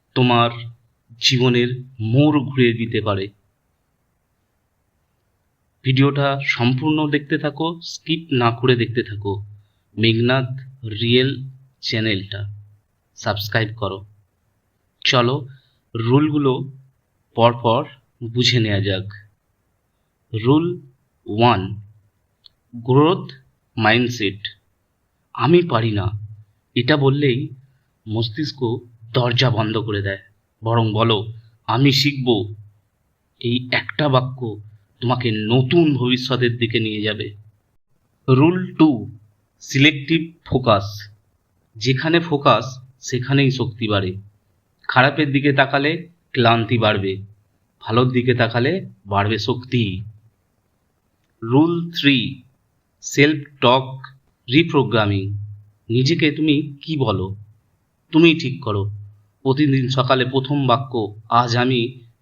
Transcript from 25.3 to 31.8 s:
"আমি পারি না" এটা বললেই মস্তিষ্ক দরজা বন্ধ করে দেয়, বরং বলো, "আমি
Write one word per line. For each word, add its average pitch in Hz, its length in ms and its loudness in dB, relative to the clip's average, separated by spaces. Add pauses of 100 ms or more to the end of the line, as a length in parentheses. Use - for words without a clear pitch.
"আমি 165 280 4
পারি 117 300 0
না" 98 200 -2 (640)
এটা 135 220 2
বললেই 139 520 0 (600)
মস্তিষ্ক 117 680 -4 (340)
দরজা 123 360 0
বন্ধ 110 280 -2
করে 107 240 -4
দেয়, 98 160 -6 (460)
বরং 113 300 0
বলো, 113 400 0 (340)
"আমি 131 240 2